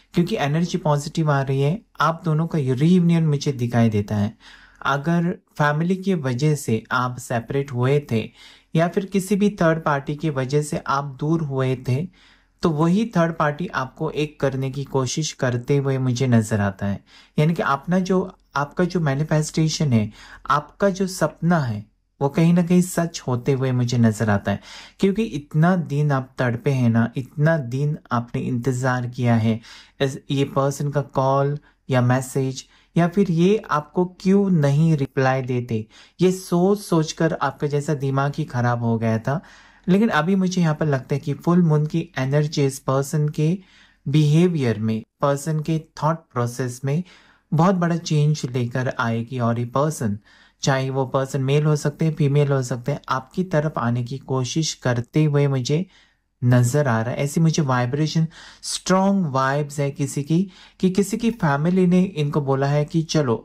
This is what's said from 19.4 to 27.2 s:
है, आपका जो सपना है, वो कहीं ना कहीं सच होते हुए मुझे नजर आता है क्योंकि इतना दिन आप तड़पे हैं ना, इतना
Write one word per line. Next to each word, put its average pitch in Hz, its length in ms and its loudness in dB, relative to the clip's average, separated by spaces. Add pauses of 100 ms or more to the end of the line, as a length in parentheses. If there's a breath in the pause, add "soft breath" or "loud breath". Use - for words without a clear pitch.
है, 107 180 2 (360 loud breath)
आपका 151 440 0
जो 190 160 -2
सपना 170 520 0
है, 110 260 -2 (360)
वो 139 80 2
कहीं 165 260 4
ना 180 80 4
कहीं 180 200 4
सच 170 380 -2
होते 123 320 -2
हुए 131 200 0
मुझे 123 260 0
नजर 113 320 2
आता 101 220 0
है 101 80 -4 (400 loud breath)
क्योंकि 196 240 2
इतना 160 520 0
दिन 147 360 0
आप 131 260 -4
तड़पे 123 320 0
हैं 127 200 2
ना, 117 260 2
इतना 151 420 0